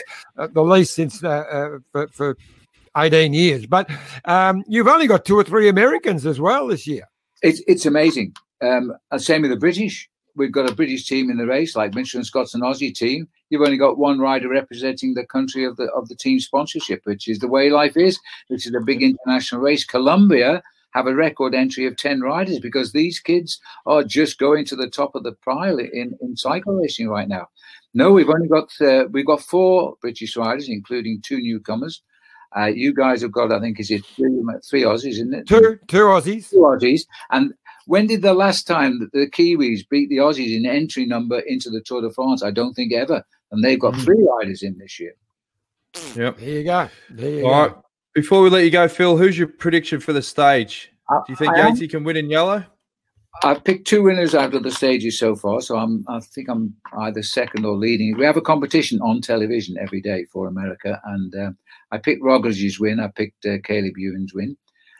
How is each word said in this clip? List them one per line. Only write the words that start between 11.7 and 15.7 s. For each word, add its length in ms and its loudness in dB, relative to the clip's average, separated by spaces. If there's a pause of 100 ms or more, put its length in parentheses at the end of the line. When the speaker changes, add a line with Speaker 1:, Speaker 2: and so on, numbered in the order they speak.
Speaker 1:
like 180 -2
Michelin 300 -8
Scott's 320 -6
an 60 -6
Aussie 320 -4
team. 340 -4 (240)
You've 100 0
only 160 2
got 220 2
one 180 2
rider 320 -2
representing 640 -4
the 140 -6
country 360 -4
of 140 -6